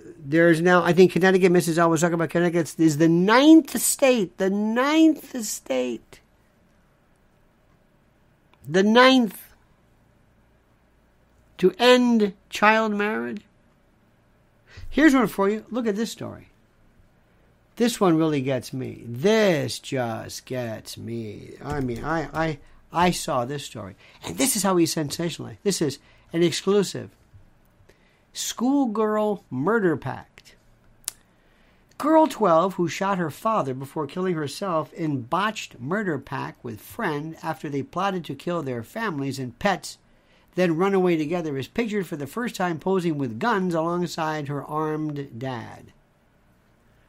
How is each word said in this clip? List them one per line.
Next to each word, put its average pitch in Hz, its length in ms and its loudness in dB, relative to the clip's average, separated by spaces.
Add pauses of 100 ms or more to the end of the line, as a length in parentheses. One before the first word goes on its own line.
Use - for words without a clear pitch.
(280)
there's 165 340 6
now, 180 220 6
I 170 100 2
think 175 180 8
Connecticut, 185 400 4
Missus 175 260 2
L 170 120 4
was 160 120 2
talking 170 140 0
about 165 140 -2
Connecticut, 170 500 0
is 160 180 4
the 165 120 6
ninth 240 680 8
state, 247 580 2
the 190 120 0
ninth 254 920 2
state, - 760 -6 (2500)
the 175 160 2
ninth 240 560 6 (2250)
to 185 180 4
end 240 560 4 (160)
child 220 420 2
marriage. 220 500 -6 (1500)
Here's 285 240 2
one 254 140 4
for 196 200 -2
you. 214 220 -4
Look 233 180 -6
at 202 80 -2
this 220 160 -6
story. 95 380 -14 (1300)
This 233 240 0
one 170 180 4
really 156 240 0
gets 131 320 -4
me. 123 320 -10
This 156 720 0
just 113 680 -8
gets 120 520 -10
me. 107 560 -12 (100)
I 143 180 -6
mean, 120 220 -6
I, 156 300 -4
I, 156 260 -4 (320)
I 175 200 2
saw 143 340 -4
this 139 200 -10
story. 104 300 -14 (300)
And 170 120 -10
this 262 180 0
is 202 80 -4
how 190 100 2
we 170 120 2
sensationalize. 143 800 -6
This 202 180 -2
is 147 180 -4 (340)
an 170 80 0
exclusive. 175 680 0 (1200)
Schoolgirl 214 1160 -2
murder 175 460 0
pact. - 600 -12 (1400)
Girl 311 300 4
twelve 185 460 2
who 175 160 -2
shot 190 280 -4
her 170 120 -4
father 160 440 -4
before 139 340 -8
killing 185 280 -4
herself 156 580 -6
in 151 280 -4
botched 185 580 -6
murder 165 400 -4
pact 131 420 -12
with 113 200 -12
friend 160 600 -8
after 160 280 -8
they 139 120 -4
plotted 185 440 -6
to 143 100 -10
kill 175 260 -6
their 127 220 -6
families 139 560 -6
and 127 200 -10
pets, - 380 -4 (580)
then 175 200 2
run 196 180 0
away 180 220 4
together, 156 420 -4
is 131 120 -8
pictured 208 380 -4
for 165 100 -10
the 139 100 -8
first 233 280 -6
time 180 240 -2
posing 175 380 -2
with 120 220 -6
guns 190 340 0
alongside 160 720 -4
her 143 180 -6
armed 151 720 -6
dad. 113 540 -12 (1160)